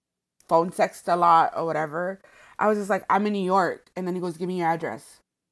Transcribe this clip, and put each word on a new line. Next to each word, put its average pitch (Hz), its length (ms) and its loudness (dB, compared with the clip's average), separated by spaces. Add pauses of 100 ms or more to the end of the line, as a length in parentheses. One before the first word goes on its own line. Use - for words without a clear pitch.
(480)
phone 170 240 2
sexted 175 420 -2
a - 20 2
lot 170 400 4
or 160 100 -4
whatever. 160 560 -4 (380)
I 208 80 2
was 214 100 2
just 202 140 -6
like, 190 180 -2
"I'm 202 160 2
in 208 80 -2
New 196 100 -2
York." 180 520 0
And 185 120 -6
then 175 60 -4
he 180 80 -6
goes, 175 160 -6
"Give 175 100 -6
me 180 120 -4
your 170 80 0
address." 156 540 -6 (300)